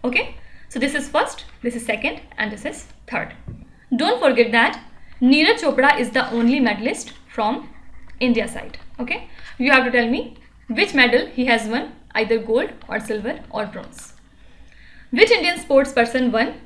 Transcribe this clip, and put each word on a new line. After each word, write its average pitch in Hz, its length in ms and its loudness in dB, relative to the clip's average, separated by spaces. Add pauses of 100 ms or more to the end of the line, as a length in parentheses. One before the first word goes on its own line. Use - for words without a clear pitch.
Okay, 349 340 -2 (340)
so - 80 -8
this 269 160 -2
is 285 160 -4
first, - 340 0 (180)
this 240 140 -4
is 233 80 -8
second, 226 380 -4 (160)
and 214 120 -2
this 208 140 -14
is - 220 -8 (200)
third. - 280 -8 (600)
Don't 370 240 2
forget 240 340 4
that 240 300 2 (380)
Neeraj 302 400 6
Chopra 277 400 4
is 233 100 -2
the 254 200 0
only 233 280 2
medalist 233 540 -2 (160)
from - 400 -4 (500)
India 233 300 2
side. - 300 -12 (200)
Okay, 262 300 -8 (300)
you 254 120 2
have 262 140 6
to 240 80 -2
tell 240 160 4
me 285 300 -4 (300)
which 311 260 0
medal 254 320 4
he - 180 -4
has 220 240 2
won, 269 240 -6 (220)
either 220 240 0
gold 226 320 0 (180)
or 208 100 -6
silver 214 420 -6 (100)
or 208 160 -6
bronze. - 480 -16 (960)
Which 440 200 6
Indian 349 280 2
sports 269 340 2
person 240 400 2
won 226 220 0 (120)